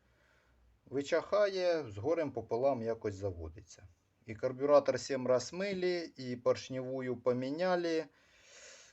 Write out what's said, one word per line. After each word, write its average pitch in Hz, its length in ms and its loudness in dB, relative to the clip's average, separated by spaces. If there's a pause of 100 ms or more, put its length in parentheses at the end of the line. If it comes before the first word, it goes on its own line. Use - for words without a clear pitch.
(880)
Вичахає, 170 1040 0
з 101 80 -10
горем 151 340 0
пополам 120 500 0
якось 113 320 -2
заводиться. 85 760 -10 (380)
І 110 80 -10
карбюратор 135 640 4
сім 131 260 -4
раз 123 260 2
мили, 180 640 -2
і 123 200 -6
поршневую 127 800 -2
поміняли. 156 880 0 (880)